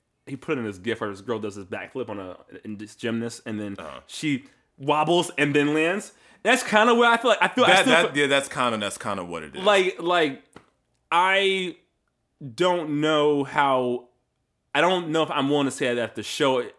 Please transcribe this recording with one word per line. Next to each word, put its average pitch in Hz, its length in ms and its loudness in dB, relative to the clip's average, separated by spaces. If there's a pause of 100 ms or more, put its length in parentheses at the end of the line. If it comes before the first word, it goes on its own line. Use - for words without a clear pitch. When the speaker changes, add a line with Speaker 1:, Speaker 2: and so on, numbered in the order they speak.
(260)
Speaker 1:
he 139 100 -14
put 143 220 -6
in 123 60 -6
this 104 160 -8
gif 107 220 -6
where 107 100 -6
this 98 100 -14
girl 113 180 -4
does 104 160 -8
this 101 100 -14
backflip 110 440 -10
on 101 100 -10
a, 92 180 -14 (280)
in 104 120 -12
this 107 180 -16
gymnast, 117 500 -4
and 107 140 -8
then 101 180 -8
Speaker 2:
Uh-huh. 73 300 -14
Speaker 1:
she 143 380 -4 (320)
wobbles 151 600 0
and 147 180 2
then 147 180 2
lands. 170 380 -2 (320)
That's 247 200 2
kinda 214 300 4
where 233 160 4
I 233 80 4
feel 240 140 0
like, 196 100 2
I 180 60 4
feel, 247 160 2
I - 40 4
Speaker 2:
That, 185 140 8
Speaker 1:
still 151 120 4
Speaker 2:
that, 160 200 4
Speaker 1:
feel 143 80 0
Speaker 2:
yeah, 143 60 2
that's 139 200 2
kinda, 123 300 -2
that's 101 200 -6
kinda 101 260 -6
what 85 200 -10
it 71 120 -16
is. 185 80 -10
Speaker 1:
Like, 190 360 2
like, 170 440 0 (680)
I 190 680 2 (800)
don't 165 460 0
know 151 420 2
how, 131 680 0 (680)
I 143 60 4
don't 175 280 2
know 160 140 2
if 151 80 -6
I'm 143 180 -2
willing 143 160 2
to 131 60 -2
say 123 240 -2
that 117 200 -4
the 110 80 -10
show 131 360 0 (200)